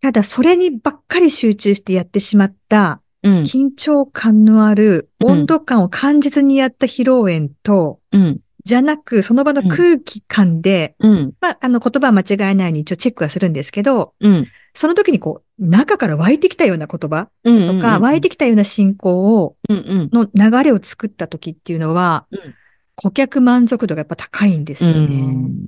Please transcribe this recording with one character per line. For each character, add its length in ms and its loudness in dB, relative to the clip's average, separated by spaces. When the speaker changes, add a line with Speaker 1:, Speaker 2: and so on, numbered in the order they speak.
Speaker 1:
た 100 0
だ、 100 0
そ 200 -2
れ 160 4
に 140 0
ば 200 -6
っ 160 -20
か 120 -2
り 100 4
集 240 -2
中 200 -2
し 60 -8
て 140 -6
や 80 -2
っ 20 -8
て 160 -4
し 160 -2
ま 100 4
っ 80 -6
た、 320 0
Speaker 2:
う 80 2
ん。 20 4
Speaker 1:
緊 300 -2
張 300 0
感 400 2
の 220 6
あ 80 2
る、 340 2
Speaker 2:
う 40 0
ん。 60 4
Speaker 1:
温 160 2
度 140 0
感 220 0
を 60 0
感 320 0
じ 80 0
ず 140 0
に 160 2
や 80 0
っ 40 -4
た 160 -4
披 180 -4
露 300 2
宴 160 -4
と、 380 0
Speaker 2:
う 60 4
ん。 220 2
Speaker 1:
じ 120 0
ゃ 60 2
な 160 -2
く、 240 -2
そ 100 -2
の 120 2
場 100 0
の 80 -2
空 360 2
気 220 -14
感 400 0
で、 380 -2
Speaker 2:
う 100 2
ん。 20 6
う 40 6
ん。 260 -2
Speaker 1:
ま 120 -2
あ、 100 -10
あ 60 -2
の、 100 0
言 200 -2
葉 100 0
は 40 4
間 80 4
違 40 -4
え 20 0
な 100 0
い 20 -2
よ 20 -2
う 40 -2
に 80 -4
一 120 -8
応 40 -6
チ 120 -2
ェ 40 -4
ッ 20 -18
ク 100 -4
は 60 -6
す 100 -6
る 80 0
ん 60 -2
で 80 -8
す 100 -12
け 100 -6
ど、 380 -2
Speaker 2:
う 80 2
ん。 180 2
Speaker 1:
そ 120 -4
の 80 2
時 160 2
に 80 2
こ 240 -8
う、 240 -8
中 320 2
か 80 -2
ら 100 -2
湧 140 0
い 80 2
て 100 0
き 60 -4
た 120 0
よ 80 0
う 20 -6
な 100 -8
言 60 -16
葉 60 -10
と 100 -8
か、 220 -6
Speaker 2:
う 60 2
ん 60 6
う 20 4
ん 40 4
う 100 0
ん 80 0
う 20 -4
ん。 180 2
Speaker 1:
湧 140 2
い 60 0
て 80 -2
き 80 -6
た 100 -2
よ 60 2
う 40 4
な 60 4
進 320 0
行 480 0
を、 140 -6
Speaker 2:
う 60 0
ん 20 -4
う 40 -6
ん。 320 -4
Speaker 1:
の 200 0
流 320 2
れ 60 2
を 100 2
作 280 -12
っ 20 -8
た 160 -12
時 240 -14
っ 60 -14
て 160 -12
い 40 -6
う 40 -6
の 140 -4
は、 360 -2
Speaker 2:
う 60 -14
ん。 180 -16
Speaker 1:
顧 160 -6
客 300 -2
満 260 2
足 220 -4
度 80 -6
が 40 -10
や 40 -8
っ 20 -18
ぱ 80 -14
高 320 -6
い 100 0
ん 80 -6
で 120 -14
す 80 -4
よ 80 4
ね。 80 0
Speaker 2:
う 300 -2
ん。 240 -4